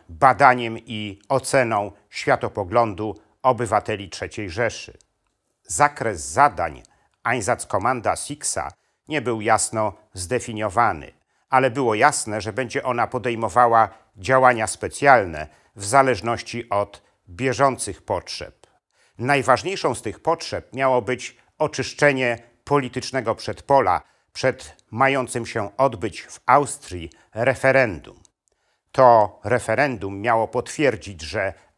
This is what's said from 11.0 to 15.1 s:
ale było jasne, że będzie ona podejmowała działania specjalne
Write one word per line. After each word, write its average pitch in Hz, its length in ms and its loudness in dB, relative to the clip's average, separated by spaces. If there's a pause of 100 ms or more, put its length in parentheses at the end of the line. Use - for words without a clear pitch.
ale 131 220 2
było 117 240 0
jasne, 110 460 2
że 101 120 -8
będzie 127 300 -6
ona 120 240 -2
podejmowała 113 800 2 (280)
działania 123 500 4
specjalne 95 800 2 (280)